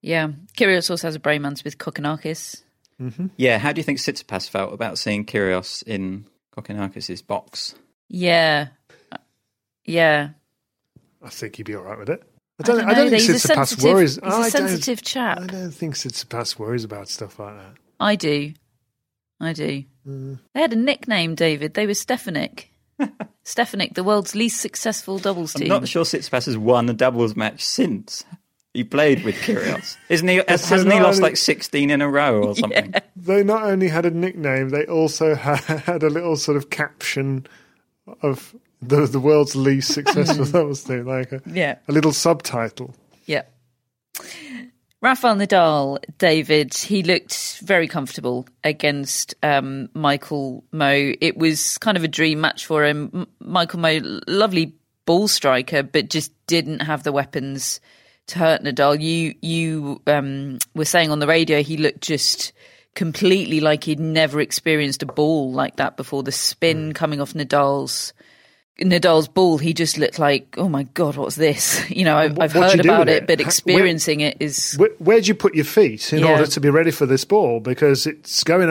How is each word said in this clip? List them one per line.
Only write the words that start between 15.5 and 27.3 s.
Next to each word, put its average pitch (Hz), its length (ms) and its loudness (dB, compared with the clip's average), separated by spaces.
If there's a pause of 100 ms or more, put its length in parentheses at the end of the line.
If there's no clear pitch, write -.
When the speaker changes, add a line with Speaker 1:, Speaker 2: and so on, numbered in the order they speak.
Speaker 2:
think 156 240 -8
Tsitsipas - 600 -8
worries 113 280 -6
about 101 240 -14
stuff - 320 -12
like 104 160 -16
that. 98 160 -20 (260)
Speaker 1:
I 208 160 2
do. 151 380 -2 (880)
I 165 140 -4
do. 147 280 -6 (240)
Speaker 2:
Mm. 135 320 -12 (140)
Speaker 1:
They 269 80 -4
had 311 120 0
a 233 40 -2
nickname, 214 580 -2
David. 156 400 -2
They 208 140 -2
were 202 60 -2
Stefanik. - 760 -6 (260)
<laughs> - 140 -4 (320)
Stefanik, - 520 -6
the 180 100 -4
world's 208 320 0
least 226 240 -2
successful 208 580 -6
doubles 180 380 -4
Speaker 3:
I'm 143 60 -4
Speaker 1:
team. 131 60 -2
Speaker 3:
not 196 200 0
sure 165 160 -2
Tsitsipas - 420 -4
has 123 100 -2
won 117 320 2
a 120 40 0
doubles 117 420 2